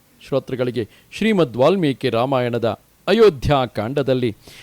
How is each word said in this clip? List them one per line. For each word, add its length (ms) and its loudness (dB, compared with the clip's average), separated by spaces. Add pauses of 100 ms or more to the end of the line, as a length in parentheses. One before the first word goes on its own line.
(280)
ಶ್ರೋತೃಗಳಿಗೆ 600 -4 (220)
ಶ್ರೀಮದ್ 460 0
ವಾಲ್ಮೀಕಿ 520 2
ರಾಮಾಯಣದ 720 -2 (280)
ಅಯೋಧ್ಯಾಕಾಂಡದಲ್ಲಿ 1300 0 (280)